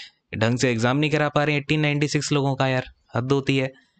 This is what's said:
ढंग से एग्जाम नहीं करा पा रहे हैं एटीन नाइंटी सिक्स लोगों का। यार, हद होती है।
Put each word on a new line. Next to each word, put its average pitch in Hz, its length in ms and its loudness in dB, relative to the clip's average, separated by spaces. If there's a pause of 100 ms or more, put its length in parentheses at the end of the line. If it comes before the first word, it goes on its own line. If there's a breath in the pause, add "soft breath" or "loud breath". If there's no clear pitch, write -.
(380 loud breath)
ढंग 117 200 2
से 131 120 2
एग्जाम 120 260 0
नहीं 151 140 0
करा 151 180 0
पा 147 160 0
रहे 147 100 0
हैं 143 80 -2
एटीन 156 180 -2
नाइंटी 147 280 0
सिक्स 147 240 -2
लोगों 139 220 0
का। 135 140 0
यार, 131 160 0 (320)
हद 127 160 0
होती 139 240 2
है। 131 160 -2 (280 soft breath)